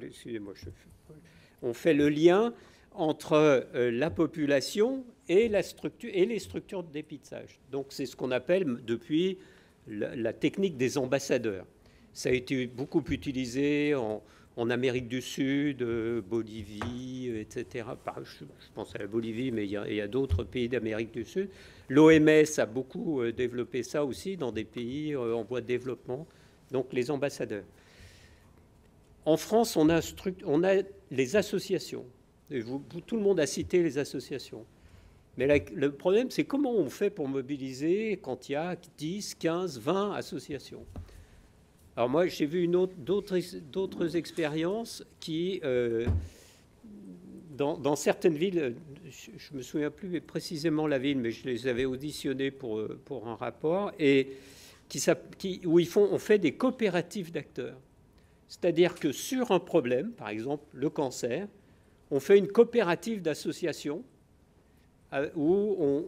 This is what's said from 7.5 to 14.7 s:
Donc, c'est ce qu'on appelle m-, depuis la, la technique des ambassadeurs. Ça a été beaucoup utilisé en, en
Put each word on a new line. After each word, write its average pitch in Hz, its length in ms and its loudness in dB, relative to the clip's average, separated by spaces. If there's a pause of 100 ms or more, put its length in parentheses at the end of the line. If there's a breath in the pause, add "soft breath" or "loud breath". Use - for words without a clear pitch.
Donc, 151 160 -2
c'est - 160 -6
ce - 120 -8
qu'on 127 160 -4
appelle 175 300 2
m-, 139 240 -4
depuis 160 520 0 (480 loud breath)
la, 107 280 -6
la 110 200 -2
technique 180 420 0
des 123 220 0
ambassadeurs. 123 640 0 (480 soft breath)
Ça - 160 -4
a 131 40 2
été 127 340 0
beaucoup 131 420 -2
utilisé 143 840 0
en, 107 280 -4 (340 loud breath)
en 117 140 0